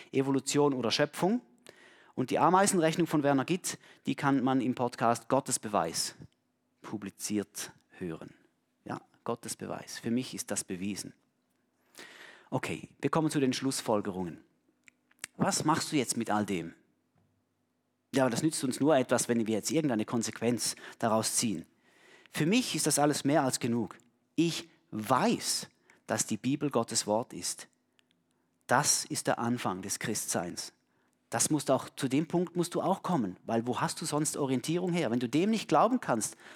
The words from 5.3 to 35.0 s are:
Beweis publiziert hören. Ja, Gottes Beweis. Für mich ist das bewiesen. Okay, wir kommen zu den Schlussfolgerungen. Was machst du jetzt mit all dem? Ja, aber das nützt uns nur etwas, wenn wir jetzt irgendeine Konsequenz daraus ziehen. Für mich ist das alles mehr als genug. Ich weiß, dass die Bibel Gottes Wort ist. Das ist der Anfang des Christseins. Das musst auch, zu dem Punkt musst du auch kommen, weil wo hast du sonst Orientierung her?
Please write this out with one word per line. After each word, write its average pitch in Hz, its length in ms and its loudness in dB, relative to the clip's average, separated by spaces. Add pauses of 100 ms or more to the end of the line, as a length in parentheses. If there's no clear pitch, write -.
Beweis 92 560 -2 (680)
publiziert - 880 -6 (260)
hören. 80 340 -8 (540)
Ja, - 160 -8 (220)
Gottes - 320 -6
Beweis. - 420 -10
Für 117 140 -4
mich 123 240 -2
ist - 160 -8
das 98 120 -4
bewiesen. 92 500 -8 (1400)
Okay, - 380 -4 (100)
wir 139 100 0
kommen 156 220 2
zu 156 80 0
den 127 140 2
Schlussfolgerungen. 101 880 -2 (960)
Was 185 280 0
machst - 260 2
du 160 40 0
jetzt 123 200 0
mit 117 140 -2
all 104 160 2
dem? 87 300 -4 (1400)
Ja, 135 100 4
aber 127 60 4
das 117 140 0
nützt 156 200 0
uns 127 160 -2
nur 147 160 6
etwas, 123 340 2
wenn 117 180 2
wir 110 80 2
jetzt - 160 -2
irgendeine 135 340 0
Konsequenz 117 680 -2 (240)
daraus 110 380 0
ziehen. 101 280 -2 (680)
Für 156 120 0
mich 233 300 2
ist 156 120 0
das 143 120 2
alles 143 260 2
mehr 143 180 4
als 127 160 0
genug. 117 380 -2 (380)
Ich 165 340 0 (220)
weiß, 127 760 0 (400)
dass 110 180 0
die 113 120 -2
Bibel 147 320 0
Gottes 117 380 0
Wort 107 240 0
ist. - 360 -8 (1000)
Das - 380 2
ist - 220 -4
der - 120 0
Anfang 117 420 -2
des 98 180 -6
Christseins. - 720 -4 (560)
Das - 200 0
musst 147 220 0
auch, 127 180 2
zu - 200 -4
dem 147 180 0
Punkt 175 300 -2
musst 175 180 -2
du 175 60 0
auch 175 220 0
kommen, 110 420 -2
weil 117 200 0
wo 123 140 -2
hast 160 220 -2
du 170 40 -6
sonst 147 300 -2
Orientierung 160 560 -2
her? 160 200 0